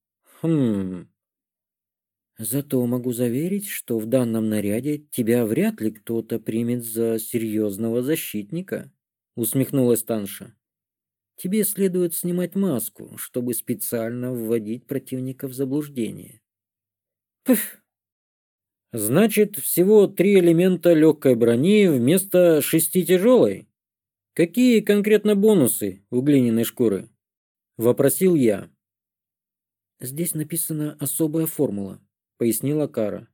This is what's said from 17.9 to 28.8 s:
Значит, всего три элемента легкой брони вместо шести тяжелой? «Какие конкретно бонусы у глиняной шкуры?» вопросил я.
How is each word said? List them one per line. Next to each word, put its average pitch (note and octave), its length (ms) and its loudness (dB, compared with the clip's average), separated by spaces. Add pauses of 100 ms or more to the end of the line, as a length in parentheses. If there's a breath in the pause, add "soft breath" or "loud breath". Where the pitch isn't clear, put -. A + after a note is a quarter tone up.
Значит, G3+ 640 2
всего G3 500 4
три G3 320 2
элемента F3 560 4
легкой D3+ 400 4
брони C3 540 4
вместо E3 760 4
шести E3+ 420 0
тяжелой? F3+ 640 2 (720)
«Какие A3+ 400 4
конкретно G#3+ 560 2
бонусы D3 720 2
у B2 140 -2
глиняной B2 420 2
шкуры?» G#2 460 -2 (680)
вопросил C3+ 580 2
я. A2 360 0 (1300)